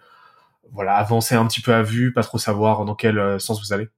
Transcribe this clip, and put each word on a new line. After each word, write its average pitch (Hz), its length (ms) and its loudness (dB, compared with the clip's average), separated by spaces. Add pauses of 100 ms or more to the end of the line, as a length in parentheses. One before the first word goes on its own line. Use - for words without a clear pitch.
(720)
voilà, 98 220 -2
avancer 110 400 2
un 117 120 4
petit - 140 -4
peu 123 120 2
à 113 100 4
vue, 120 300 0
pas 117 100 2
trop - 160 -6
savoir 110 460 2
dans 104 100 -4
quel, 107 240 0
euh, 101 200 0
sens 107 220 -6
vous 101 140 -6
allez ? 104 120 -4 (100)